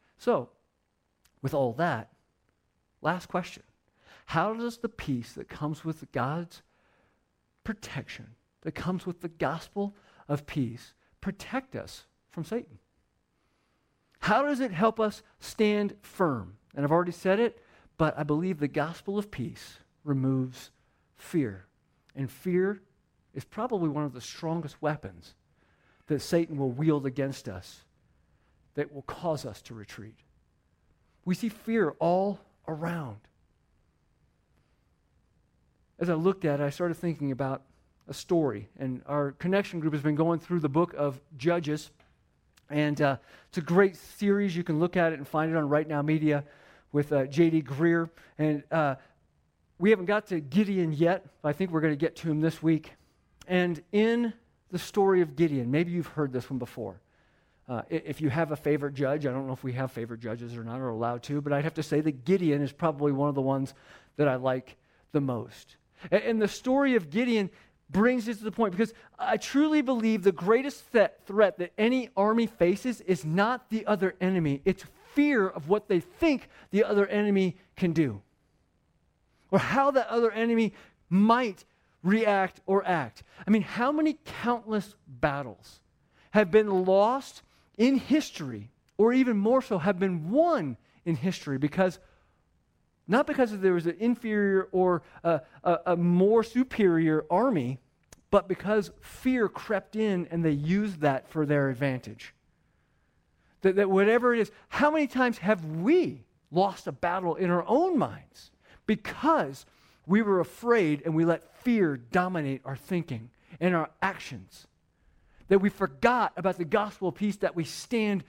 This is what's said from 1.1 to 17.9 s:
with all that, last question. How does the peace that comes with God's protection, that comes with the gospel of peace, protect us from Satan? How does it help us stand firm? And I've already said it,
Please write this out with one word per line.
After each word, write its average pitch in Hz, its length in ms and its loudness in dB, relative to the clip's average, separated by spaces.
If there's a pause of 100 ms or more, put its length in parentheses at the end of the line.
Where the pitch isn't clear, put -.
with 135 120 -4
all 127 200 0
that, 139 380 -4 (880)
last 175 260 -4
question. - 340 -8 (640)
How 190 280 0
does 233 240 -8
the 226 100 -6
peace - 440 -8
that - 160 -14
comes 151 360 -8
with 156 280 -10
God's 147 500 -6 (1000)
protection, - 720 -12 (240)
that 160 120 -10
comes 180 320 -6
with 175 180 -10
the 175 60 -10
gospel 165 680 -6 (320)
of 147 180 -4
peace, 131 480 -8 (260)
protect 220 540 -10
us - 320 -14 (220)
from 165 160 -10
Satan? - 340 -8 (1400)
How 214 220 2
does 285 180 -2
it 254 100 -2
help 220 300 0
us 214 220 -2 (180)
stand 208 600 -2
firm? 113 580 -4 (160)
And 139 100 -2
I've 147 80 0
already 175 200 2
said 190 280 0
it, 233 220 -4 (360)